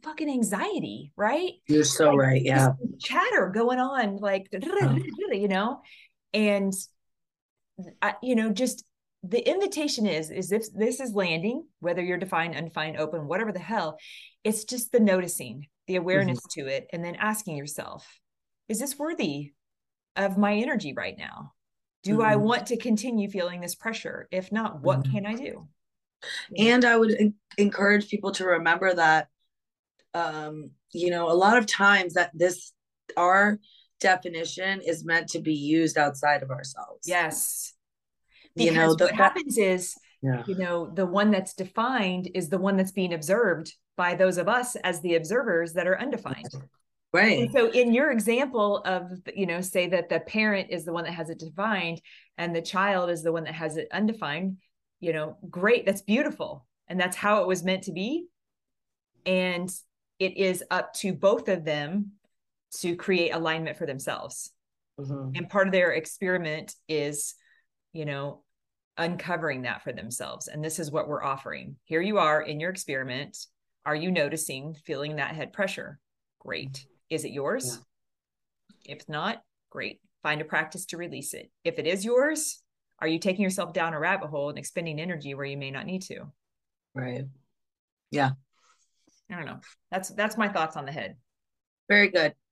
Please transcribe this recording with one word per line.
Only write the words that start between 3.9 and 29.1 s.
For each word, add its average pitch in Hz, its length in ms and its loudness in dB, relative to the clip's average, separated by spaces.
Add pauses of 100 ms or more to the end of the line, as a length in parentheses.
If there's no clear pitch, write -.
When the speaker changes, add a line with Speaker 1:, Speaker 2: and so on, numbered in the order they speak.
Speaker 1:
like, 196 340 -2
Speaker 2:
Yeah. 330 460 2 (340)
Speaker 1:
you 202 160 2
know, 208 320 0 (540)
and, 202 400 2 (1300)
uh, 208 100 2 (100)
you 247 120 2
know, 220 160 4
just 247 340 -2 (380)
the 190 160 0 (100)
invitation 294 580 0
is, 156 240 -2
is 185 220 -6
if 220 200 0
this 233 280 -2
is 247 140 -6
landing, 196 520 -2 (140)
whether 175 220 -2
you're 180 160 0
defined, 170 360 -2
undefined, 156 420 -6
open, 156 300 -4
whatever 208 240 -2
the 180 80 -6
hell, 185 400 -4 (460)
it's 214 200 -2
just - 280 -6
the 240 80 6
noticing, 170 680 2 (220)
the 185 80 0
awareness 180 420 2
Speaker 2:
Mm-hmm. - 220 -12
Speaker 1:
to 139 80 -8
it, 135 240 -4
and 170 120 -6
then 175 120 -8
asking 214 400 -4
yourself, - 500 -10 (640)
"Is 214 100 -2
this 269 200 -6
worthy 202 540 -4 (640)
of 190 240 0
my 208 160 4
energy 220 380 -2
right 95 260 -6
now? - 360 -14 (500)
Do 214 180 2
I 214 120 6
Speaker 2:
Mm-hmm. 208 100 4
Speaker 1:
want 233 240 2
to 247 80 0
continue 220 520 0
feeling 180 320 -4
this 175 140 -8
pressure? - 560 -8
If 185 220 -4
not, 208 280 -4
what 156 200 4
Speaker 2:
Mm-hmm. 135 120 0
Speaker 1:
can 202 140 -2
I 214 80 -4
do?" - 340 -10 (840)
You 208 140 2
know? 233 100 10
Speaker 2:
And 247 100 8
I 233 120 8
would 220 220 6
en-, 208 160 6 (240)
encourage 202 500 4
people 196 240 -2
to 190 120 -4
remember 175 500 4
that, 160 340 6 (840)